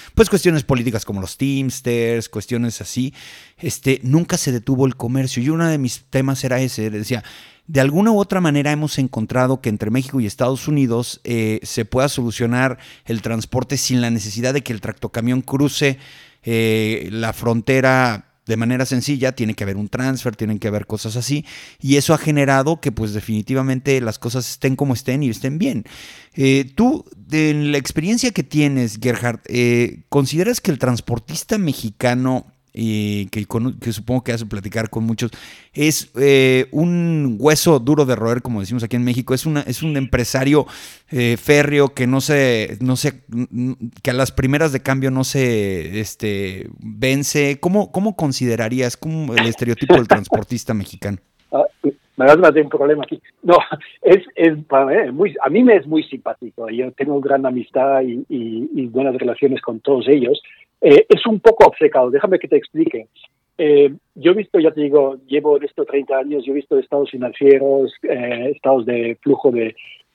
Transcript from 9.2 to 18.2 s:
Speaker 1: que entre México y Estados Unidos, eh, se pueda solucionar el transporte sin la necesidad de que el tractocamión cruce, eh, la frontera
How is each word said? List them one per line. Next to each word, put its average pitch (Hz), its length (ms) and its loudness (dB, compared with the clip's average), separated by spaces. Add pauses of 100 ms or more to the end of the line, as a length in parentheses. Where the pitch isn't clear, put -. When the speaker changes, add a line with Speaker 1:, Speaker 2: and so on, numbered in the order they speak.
Speaker 1:
que 117 80 -4
entre 107 200 -4
México 131 300 -2
y 110 60 0
Estados 127 420 -4
Unidos, 123 560 -2
eh, 110 380 -2
se 107 240 -6
pueda 131 220 0
solucionar 123 680 -2 (300)
el 113 160 -6
transporte 113 560 -6
sin 123 240 -2
la 117 80 -2
necesidad 117 420 -4
de 143 80 -2
que 117 140 -8
el 101 80 -12
tractocamión 117 580 -6
cruce, 135 560 -2 (480)
eh, 110 680 0
la 110 220 -6
frontera 127 920 0 (220)